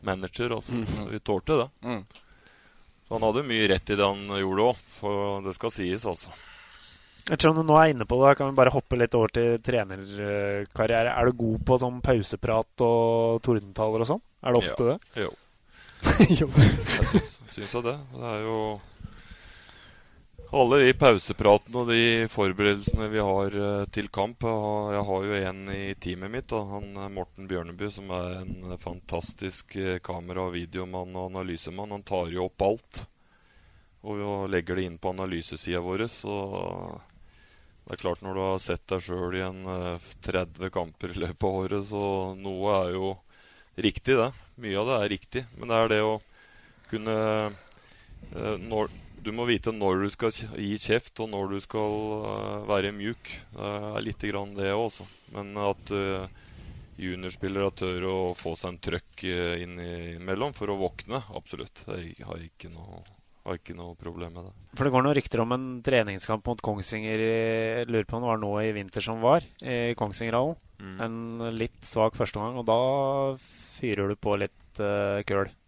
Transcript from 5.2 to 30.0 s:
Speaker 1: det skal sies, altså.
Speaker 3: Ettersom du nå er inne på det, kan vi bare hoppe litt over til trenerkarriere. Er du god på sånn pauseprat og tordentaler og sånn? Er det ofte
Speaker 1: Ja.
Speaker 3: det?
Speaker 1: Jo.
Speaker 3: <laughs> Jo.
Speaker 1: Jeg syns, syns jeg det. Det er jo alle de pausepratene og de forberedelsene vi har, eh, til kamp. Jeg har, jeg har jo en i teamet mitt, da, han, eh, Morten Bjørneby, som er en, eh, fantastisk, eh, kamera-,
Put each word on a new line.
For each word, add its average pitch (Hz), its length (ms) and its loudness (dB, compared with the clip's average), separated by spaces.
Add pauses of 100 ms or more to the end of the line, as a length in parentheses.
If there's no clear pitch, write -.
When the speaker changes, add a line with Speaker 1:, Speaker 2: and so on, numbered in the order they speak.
Speaker 1:
det 95 120 -6
skal 113 160 -4
sies, 95 340 -2
altså. 90 220 -4 (1000)
Speaker 3:
Ettersom 160 300 6
du 160 80 2
nå 156 160 8
er 160 140 8
inne 120 120 0
på 123 220 2
det, 139 100 10
kan 139 140 0
vi 135 60 -2
bare 127 120 10
hoppe 131 280 0
litt 120 180 4
over 110 140 6
til 117 300 2
trenerkarriere. 101 1500 0 (100)
Er 120 100 4
du 127 40 6
god 113 320 0
på 127 160 6
sånn 123 220 -2
pauseprat 113 800 2
og 117 600 4
tordentaler 110 600 2
og 117 60 0
sånn? 170 140 0 (220)
Er 131 80 0
det 120 100 8
ofte 92 220 0
Speaker 1:
Ja. 120 140 4
Speaker 3:
det? - 260 -8
Speaker 1:
Jo. 90 100 -4 (720)
Speaker 3:
<laughs> 180 380 8
Jo. 151 60 2
Speaker 1:
Jeg - 600 6
syns, - 400 2
syns 101 240 -10
jeg 120 120 -2
det. 123 140 -2 (140)
Det 127 100 -10
er 113 220 -4
jo 110 380 -4 (1700)
alle 135 300 6
de 127 100 8
pausepratene 110 880 6
og 120 80 -2
de 117 400 6
forberedelsene 101 800 2
vi 107 140 0
har, 98 340 2
eh, 101 340 0
til 101 220 -4
kamp. 107 300 -2
Jeg 113 180 0
har, 104 320 -2
jeg 101 140 0
har 95 180 0
jo 104 120 0 (120)
en 95 200 -8
i 98 260 -6
teamet 92 340 -6
mitt, 123 180 -8
da, 113 180 -2
han, 101 320 -8
eh, 98 120 -8
Morten 95 380 -10
Bjørneby, 90 440 -6
som 98 200 -12
er 90 300 -4
en, 92 300 -10
eh, 90 60 -8
fantastisk, - 1000 -8
eh, 95 220 -2
kamera-, 90 540 -6